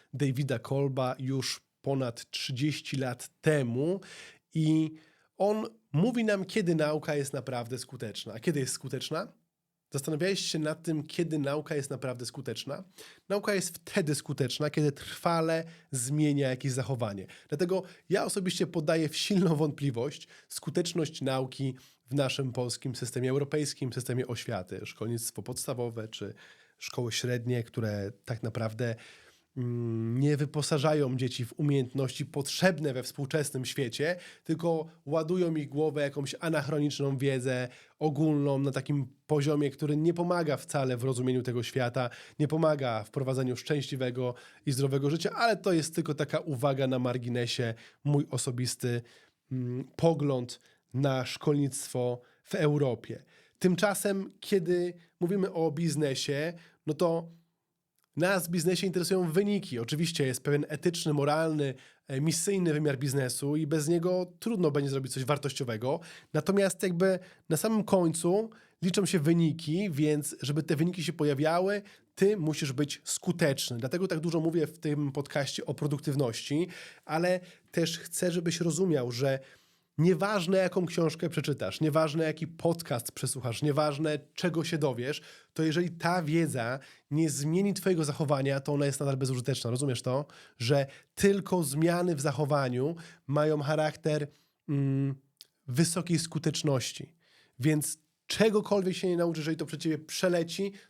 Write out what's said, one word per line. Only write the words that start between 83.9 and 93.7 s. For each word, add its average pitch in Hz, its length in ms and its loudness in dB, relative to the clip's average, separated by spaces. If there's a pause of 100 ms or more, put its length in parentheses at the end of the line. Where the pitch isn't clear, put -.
czego 165 300 0
się 165 140 -2
dowiesz, 135 440 -2 (320)
to 160 100 -2
jeżeli 170 280 2
ta 170 320 0
wiedza 135 560 0 (320)
nie 156 180 4
zmieni 175 440 2
twojego 165 320 2
zachowania, 139 540 0
to 143 140 -2
ona 143 120 2
jest 139 140 0
nadal 139 180 0
bezużyteczna. 127 540 -2
Rozumiesz 123 300 0
to? 131 240 -2 (320)
Że 135 300 2 (280)
tylko 196 480 4
zmiany 170 520 2
w 139 60 -4
zachowaniu 139 760 0 (320)
mają 151 340 2
charakter, 151 640 0 (420)